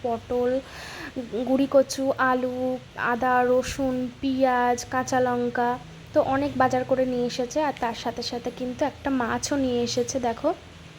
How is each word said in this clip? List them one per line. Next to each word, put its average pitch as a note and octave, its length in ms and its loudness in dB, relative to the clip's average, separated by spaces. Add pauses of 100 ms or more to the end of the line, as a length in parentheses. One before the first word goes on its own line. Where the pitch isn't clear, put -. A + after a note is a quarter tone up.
পটল, B3 560 0 (880)
গুঁড়ি C4 220 4
কচু, C4+ 480 4
আলু, B3+ 600 0 (180)
আদা, B3 500 2
রসুন, B3+ 640 2 (120)
পেঁয়াজ, B3 720 2
কাঁচা C4 300 0
লঙ্কা, A#3+ 580 0 (360)
তো D4+ 80 6
অনেক C#4 340 0
বাজার B3+ 280 4
করে C4 220 2
নিয়ে B3 200 0
এসেছে। B3 360 -2
আর C#4 180 0
তার A#3 140 -2
সাথে A#3 280 -6
সাথে A#3+ 340 -6
কিন্তু B3+ 280 -4
একটা C#4 260 -2
মাছও A#3+ 460 0
নিয়ে B3 260 0
এসেছে। A#3+ 380 -2
দেখো, B3 340 0 (440)